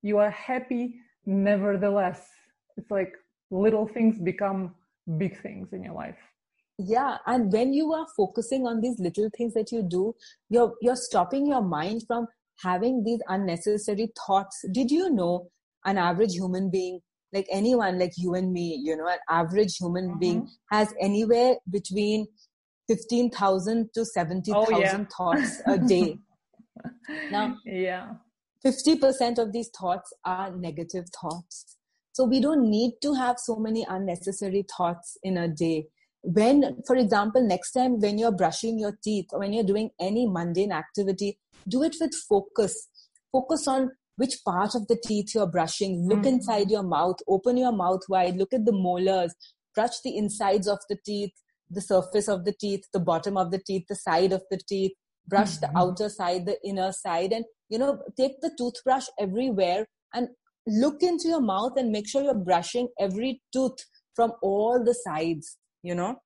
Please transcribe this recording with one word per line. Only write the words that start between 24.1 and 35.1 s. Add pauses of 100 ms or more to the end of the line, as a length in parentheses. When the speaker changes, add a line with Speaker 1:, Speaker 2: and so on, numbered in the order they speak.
Speaker 2:
thousand
Speaker 1:
Oh,
yeah. (120)
Speaker 2:
thoughts
a
day?
Speaker 1:
<laughs>
Speaker 2:
Now,
Speaker 1:
Yeah. (460)
Speaker 2:
fifty
percent
of
these
thoughts (100)
are
negative (140)
thoughts. (360)
So
we
don't
need (100)
to
have
so
many
unnecessary (100)
thoughts